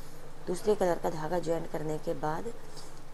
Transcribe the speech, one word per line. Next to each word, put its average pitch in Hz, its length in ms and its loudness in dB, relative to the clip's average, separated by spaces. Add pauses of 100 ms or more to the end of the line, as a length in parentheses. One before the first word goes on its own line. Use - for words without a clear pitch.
(460)
दूसरे 185 280 4
color 180 240 4
का 175 120 0
धागा 160 280 0
ज्वाइन 165 280 2
करने 156 320 0
के 165 160 0
बाद, 156 380 0 (600)